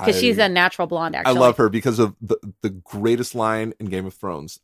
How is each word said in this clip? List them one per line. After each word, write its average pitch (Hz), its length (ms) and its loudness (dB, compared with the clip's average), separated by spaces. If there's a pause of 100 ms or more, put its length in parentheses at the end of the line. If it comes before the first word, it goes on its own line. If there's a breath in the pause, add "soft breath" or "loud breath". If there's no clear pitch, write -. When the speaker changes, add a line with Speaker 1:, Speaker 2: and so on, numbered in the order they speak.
Speaker 1:
'Cause 185 120 4
Speaker 2:
I, - 20 2
Speaker 1:
she's 233 200 2
a 202 100 4
natural 180 380 0
blonde, 165 280 -4
Speaker 2:
I - 40 -6
Speaker 1:
actually. 127 200 2
Speaker 2:
love 123 180 6
her 113 120 4
because 113 300 0
of 107 200 2
the, 110 160 -2 (280)
the 104 80 -4
greatest 110 640 -4
line 110 440 -2
in 107 60 -10
Game 95 220 -6
of 92 80 -12
Thrones. 82 480 -10